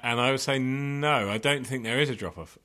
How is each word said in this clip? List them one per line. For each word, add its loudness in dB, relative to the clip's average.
and 0
I 4
would 0
say 0
no, 0
I 0
don't 2
think -6
there 0
is 2
a -4
drop-off. -10